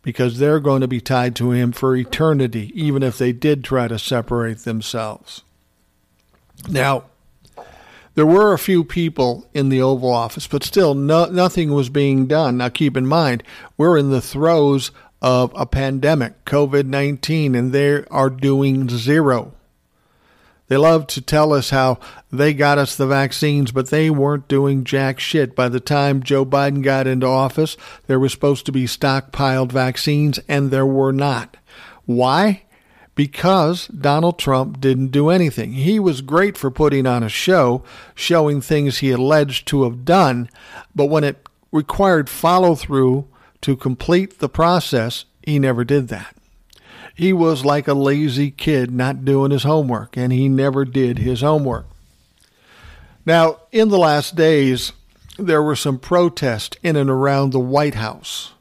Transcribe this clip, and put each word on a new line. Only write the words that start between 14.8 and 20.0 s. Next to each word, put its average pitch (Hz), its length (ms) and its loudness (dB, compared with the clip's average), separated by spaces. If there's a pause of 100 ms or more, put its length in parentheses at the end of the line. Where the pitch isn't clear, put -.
of 127 340 2
a 156 80 -2
pandemic, 135 800 -2
covid 143 400 0
nineteen, 139 680 -2
and 123 180 -2
they 143 380 2
are 135 180 0
doing 135 600 0
zero. 127 640 0 (1120)